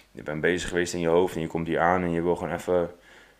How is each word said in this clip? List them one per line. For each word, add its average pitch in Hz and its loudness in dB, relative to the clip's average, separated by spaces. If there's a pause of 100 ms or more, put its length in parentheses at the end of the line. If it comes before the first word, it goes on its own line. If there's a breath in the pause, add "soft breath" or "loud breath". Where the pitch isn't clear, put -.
(120)
je - -16
bent 76 -6
bezig 85 0
geweest 87 0
in 87 -4
je 85 0
hoofd 87 4
en 82 -4
je 80 -2
komt 82 -4
hier 78 0
aan 90 4
en 85 -2
je 85 0
wil 85 0
gewoon 85 -4
even, 87 0 (480 loud breath)